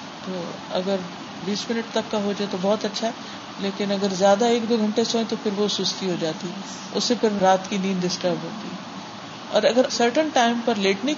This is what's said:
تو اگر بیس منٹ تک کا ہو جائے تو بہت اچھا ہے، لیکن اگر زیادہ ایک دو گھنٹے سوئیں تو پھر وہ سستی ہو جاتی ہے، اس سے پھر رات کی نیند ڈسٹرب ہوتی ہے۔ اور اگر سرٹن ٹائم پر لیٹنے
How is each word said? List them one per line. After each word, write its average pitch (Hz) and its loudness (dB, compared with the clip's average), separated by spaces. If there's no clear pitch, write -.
تو 175 -6
اگر 185 0
بیس 202 -4
منٹ 226 -2
تک 220 -2
کا 226 0
ہو 202 0
جائے 202 -2
تو 202 -4
بہت 208 2
اچھا 214 -2
ہے، 233 -2
لیکن 196 -2
اگر 196 0
زیادہ 202 6
ایک 233 4
دو 233 4
گھنٹے 214 2
سوئیں 226 0
تو 226 0
پھر 214 0
وہ 208 2
سستی 190 -2
ہو 196 2
جاتی 160 -4
ہے، 175 -6
اس 208 0
سے - 2
پھر 226 4
رات 185 6
کی 208 0
نیند 185 0
ڈسٹرب 175 0
ہوتی - -10
ہے۔ - -10
اور 208 2
اگر 226 4
سرٹن 240 2
ٹائم 233 4
پر 233 2
لیٹنے 202 2